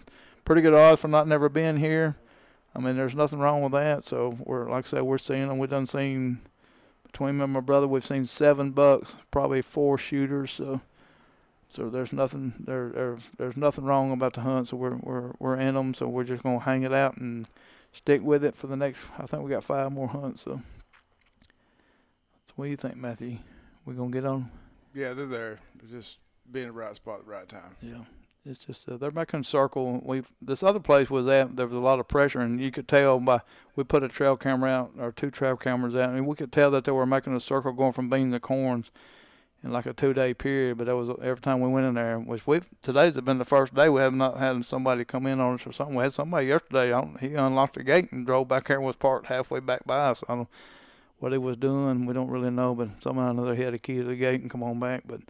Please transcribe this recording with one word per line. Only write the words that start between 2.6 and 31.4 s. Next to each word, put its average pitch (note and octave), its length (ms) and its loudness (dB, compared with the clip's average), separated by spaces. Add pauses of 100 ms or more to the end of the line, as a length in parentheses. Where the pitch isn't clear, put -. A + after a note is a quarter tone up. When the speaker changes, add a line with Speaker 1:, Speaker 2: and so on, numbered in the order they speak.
Speaker 1:
I B2 40 -6
mean, B2+ 160 -2
there's C3 180 -2
nothing D3 240 0
wrong D3 220 2
with C#3 100 -2
that. C#3+ 340 0
So B2 380 -4
we're, A#2+ 260 -4
like B2+ 160 -4
I - 40 -14
said, C3+ 140 0
we're C3 140 0
seeing C3+ 320 -2
'em. C3+ 100 -4
We C3 80 -2
done C3+ 180 -2
seen, C3 560 -4 (640)
between C#3 320 -4
me C#3 80 -2
and C#3 80 -2
my C3+ 80 -2
brother, C#3 260 4
we've C3+ 180 0
seen C3+ 200 -2
seven C#3 460 4
bucks, C#3 440 6 (160)
probably C#3 300 2
four C#3+ 360 0
shooters. C#3 540 -4
So, C3+ 300 -6 (880)
so A#2 200 -8
there's B2+ 220 -6
nothing C3+ 480 -4
there, B2+ 300 -6
there, B2 280 -4 (200)
there's B2+ 180 -6
nothing C#3+ 300 0
wrong C3+ 260 2
about B2+ 220 -2
the A#2+ 80 -8
hunt. C3 260 -2
So C3 80 -10
we're, B2 220 -4
we're, B2 420 -8
we're C3 160 -2
in C3+ 220 0
'em. C3 160 -2
So B2+ 160 -4
we're B2 160 -4
just B2 180 -6
gonna B2 160 0
hang C3 240 0
it C3 80 -2
out C3+ 240 2
and A#2+ 320 -10 (460)
stick C#3+ 280 2
with D3 220 2
it C#3 140 0
for C#3+ 100 -12
the C3+ 80 -8
next. C3+ 300 -4 (120)
I C#3+ 80 -10
think D3 180 -8
we C#3 80 -6
got C3 120 -4
five C#3 300 -4
more C3+ 160 -6
hunts. C#3 320 -10
So, C3+ 180 -10 (1900)
so - 100 -20
what C#3 80 -8
do C#3+ 60 -6
you C#3+ 60 -8
think, B2 200 -10
Matthew? A#2+ 400 -10 (480)
We C3 80 -12
gonna B2 180 -6
get C3 140 -4
on C3+ 100 -2
'em? B2+ 160 -8 (420)
Speaker 2:
Yeah, C3+ 200 -6
they're C3+ 120 -10
there. A2+ 340 -8 (220)
It's A2+ 120 -20
just A#2 260 -18 (320)
being B2+ 160 -8
in A#2 60 -14
the A2+ 40 -16
right A2 160 -10
spot G#2+ 260 -14
at - 60 -20
the G#2+ 60 -18
right F#2+ 160 -14
time. F2+ 340 -20
Speaker 1:
Yeah. A#2 220 -16 (440)
It's C3 160 -16
just, - 240 -16
uh, B2 100 -10
they're C#3 120 -8
making D#3+ 300 -6
a C3+ 40 -6
circle. C3 640 0
We've, C3 240 -6 (100)
this C3 220 -8
other G3 180 4
place C#3 300 4
was C3 180 -2
at, C3+ 280 4